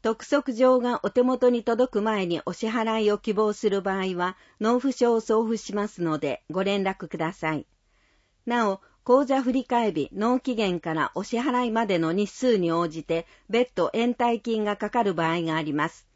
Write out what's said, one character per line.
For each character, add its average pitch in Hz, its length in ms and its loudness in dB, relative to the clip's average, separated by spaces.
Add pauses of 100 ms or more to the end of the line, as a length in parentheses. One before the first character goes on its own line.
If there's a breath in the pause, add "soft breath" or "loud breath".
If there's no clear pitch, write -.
督 226 240 -4
促 285 300 0
状 254 260 6
が 240 220 -2
お 202 80 -2
手 247 120 2
元 247 280 4
に 233 140 0
届 240 300 0
く 208 80 0
前 214 220 0
に 170 220 -2
お 196 80 -6
支 226 140 -4
払 220 340 -2
い 208 80 4
を 208 80 0
希 214 160 -4
望 214 180 2
す 214 160 -2
る 196 140 0
場 190 160 -2
合 190 180 -2
は、 180 220 -4 (200 soft breath)
納 233 200 2
付 262 140 0
書 240 200 2
を 226 80 2
送 220 240 2
付 220 140 -2
し - 160 -10
ま 208 120 -2
す - 140 -10
の 160 160 0
で 143 340 -4
ご 185 140 -2
連 196 180 0
絡 190 260 -4
く 175 100 -10
だ 165 160 -4
さ 156 180 -2
い。 147 140 -6 (800)
な 233 240 2
お、 190 100 -4 (220 soft breath)
口 262 240 4
座 262 160 0
振 240 80 0
替 240 420 0
日、 151 200 -2
納 226 280 0
期 254 140 -4
限 190 260 -2
か 160 140 -6
ら 156 200 -2
お 190 100 -6
支 233 140 -4
払 247 280 0
い 233 40 -2
ま 226 140 0
で 196 140 0
の 165 140 0
日 196 180 0
数 247 260 2
に 175 160 2
応 170 160 0
じ 156 160 -10
て、 165 220 -2 (240 soft breath)
別 240 240 0
途 170 180 0
延 233 220 0
滞 240 260 0
金 220 240 -2
が 208 120 -2
か 208 120 -6
か 147 140 0
る 196 100 2
場 156 180 0
合 170 120 -2
が 160 140 -2
あ 160 60 -2
り 147 120 -4
ま 151 160 0
す。 - 260 -20